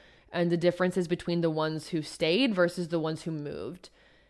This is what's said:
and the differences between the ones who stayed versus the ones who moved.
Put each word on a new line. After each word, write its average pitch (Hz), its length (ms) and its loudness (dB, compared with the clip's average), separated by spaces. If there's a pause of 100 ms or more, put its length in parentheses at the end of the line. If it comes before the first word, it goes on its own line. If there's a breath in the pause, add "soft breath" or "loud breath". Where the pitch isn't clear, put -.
(320 soft breath)
and 175 180 0
the 170 60 4
differences 180 520 2
between 175 320 -2
the 165 100 2
ones 156 380 -2
who 160 140 -2
stayed 196 520 2
versus 175 340 2
the 165 120 0
ones 160 220 -4
who 165 100 -4
moved. 147 580 -8 (400 soft breath)